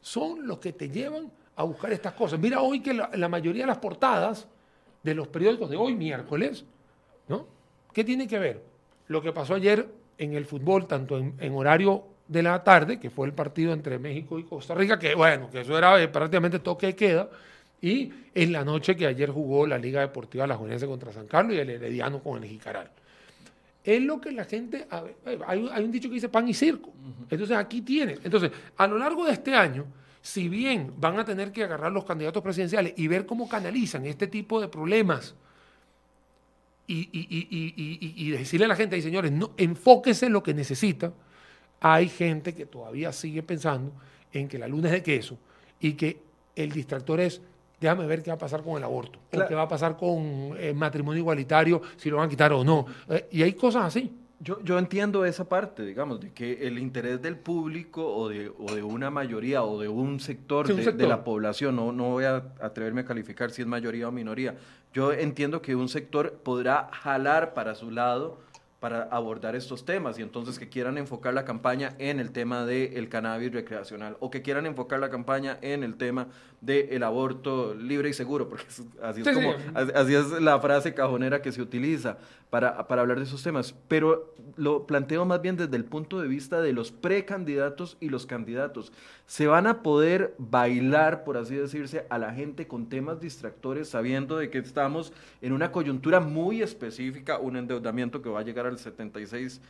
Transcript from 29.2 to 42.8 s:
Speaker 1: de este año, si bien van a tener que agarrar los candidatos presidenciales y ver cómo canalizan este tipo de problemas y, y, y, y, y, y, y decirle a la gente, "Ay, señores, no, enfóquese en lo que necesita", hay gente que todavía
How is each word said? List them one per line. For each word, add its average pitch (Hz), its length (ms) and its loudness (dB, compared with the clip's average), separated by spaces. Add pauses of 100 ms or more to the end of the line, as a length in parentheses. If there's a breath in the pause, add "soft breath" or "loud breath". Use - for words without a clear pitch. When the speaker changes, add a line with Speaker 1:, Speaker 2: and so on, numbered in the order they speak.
Speaker 1:
de 302 80 4
este 269 200 -2
año, 143 320 4 (340 soft breath)
si 180 300 -4
bien 202 480 -2
van 165 220 0
a 220 60 -2
tener 202 260 -4
que 220 120 -4
agarrar 165 280 -2
los 196 140 -2
candidatos 165 360 -2
presidenciales 185 560 0
y 156 100 0
ver 185 200 0
cómo 233 200 -4
canalizan 190 600 -2
este 147 180 -4
tipo 214 340 -2
de 208 80 -4
problemas 165 680 0 (1500 soft breath)
y, 165 140 -4 (100)
y, 165 180 -8
y, 170 220 -4
y, 165 240 -6
y, 156 260 -8
y, 160 260 -6
y 151 40 -2
decirle 147 340 2
a 226 40 4
la 196 60 0
gente, 185 200 0
"Ay, 170 80 -2
señores, 165 280 0
no, 170 260 0
enfóquese 233 680 8
en 240 80 4
lo 196 80 4
que - 140 -2
necesita", 139 580 0 (640 soft breath)
hay 165 300 6
gente 160 460 -2
que 160 100 -12
todavía 131 460 -8